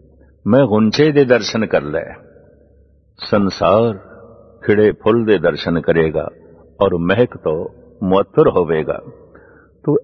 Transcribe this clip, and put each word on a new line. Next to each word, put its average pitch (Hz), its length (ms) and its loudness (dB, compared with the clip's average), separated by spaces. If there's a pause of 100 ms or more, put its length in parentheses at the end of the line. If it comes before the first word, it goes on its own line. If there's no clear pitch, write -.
(480)
ਮੈਂ 127 180 4
ਗੁੰਚੇ 110 460 2
ਦੇ 143 140 4
ਦਰਸ਼ਨ 110 400 0
ਕਰ 85 160 0
ਲਏ। 76 320 -8 (1160)
ਸੰਸਾਰ 101 680 0 (680)
ਖਿੜੇ 104 260 2
ਫੁੱਲ 110 340 0
ਦੇ 104 120 2
ਦਰਸ਼ਨ 82 440 -2
ਕਰੇਗਾ 80 460 0 (540)
ਔਰ 90 160 0
ਮਹਿਕ 101 400 0
ਤੋਂ 82 300 -6 (360)
ਮੁਅੱਤਰ 101 460 0
ਹੋਵੇਗਾ। 78 520 -2 (840)
ਤੋ 151 180 0